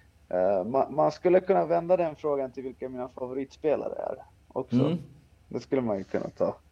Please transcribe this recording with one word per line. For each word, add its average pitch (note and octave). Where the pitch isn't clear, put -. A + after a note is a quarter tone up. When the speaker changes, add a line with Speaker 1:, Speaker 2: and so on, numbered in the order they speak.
Speaker 1:
eh, F#2
ma-, C3
man D3+
skulle F3+
kunna F3+
vända E3+
den D#3+
frågan C#3
till C3
vilka B2+
mina B2+
favoritspelare C3
är -
också. -
Speaker 2:
Mm. D3+
Speaker 1:
Det -
skulle C3
man A2
ju F#2+
kunna -
ta. F2+